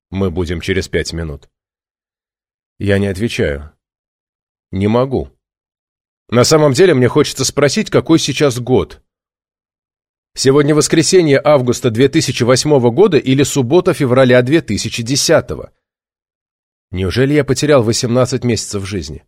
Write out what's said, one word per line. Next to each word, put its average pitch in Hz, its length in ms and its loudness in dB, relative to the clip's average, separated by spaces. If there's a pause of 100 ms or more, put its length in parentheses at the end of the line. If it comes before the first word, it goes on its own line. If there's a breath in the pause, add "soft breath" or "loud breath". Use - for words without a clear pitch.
(100)
мы 95 200 -4
будем 85 300 -6
через 92 280 -4
пять - 240 -4
минут. 80 360 -10 (1300)
Я 98 200 0
не 101 80 0
отвечаю. 87 680 -4 (960)
Не 98 160 -2
могу. 117 440 -2 (960)
На 120 160 2
самом 151 300 2
деле 175 180 4
мне 127 160 2
хочется 135 380 -2
спросить, 143 420 -2
какой 156 300 2
сейчас 127 420 -2
год. 117 420 -2 (1300)
Сегодня 143 400 2
воскресенье 156 680 2
августа 127 480 2
две 127 200 2
тысячи 131 320 -2
восьмого 127 480 2
года 165 260 2
или 135 260 0
суббота 147 520 0
февраля 127 480 4
две 147 180 0
тысячи 113 420 -6
десятого. 131 720 -2 (1160)
Неужели 95 420 -2
я 147 100 2
потерял 139 400 2
восемнадцать 120 600 -2
месяцев 104 420 -4
жизни? 78 420 -10